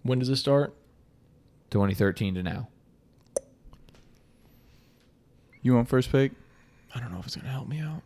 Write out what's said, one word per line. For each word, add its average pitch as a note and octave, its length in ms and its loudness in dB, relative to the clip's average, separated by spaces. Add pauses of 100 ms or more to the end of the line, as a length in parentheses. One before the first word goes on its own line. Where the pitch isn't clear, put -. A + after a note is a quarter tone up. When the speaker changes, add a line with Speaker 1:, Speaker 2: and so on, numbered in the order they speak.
Speaker 1:
When B2+ 160 0
does B2+ 100 0
it C3+ 80 2
start? C#3 360 2 (960)
Speaker 2:
Twenty G2+ 240 2
thirteen G2 420 0
to F2+ 80 -4
now. F2+ 260 -6 (3000)
Speaker 3:
You B2+ 140 4
want A#2+ 140 2
first B2+ 220 2
pick? C3+ 200 2 (640)
Speaker 1:
I B2 60 -8
don't A#2+ 120 -10
know F2+ 80 -10
if - 60 -12
it's - 100 -12
gonna - 140 -10
help C3 180 -8
me D3+ 120 -6
out. D#3 260 -8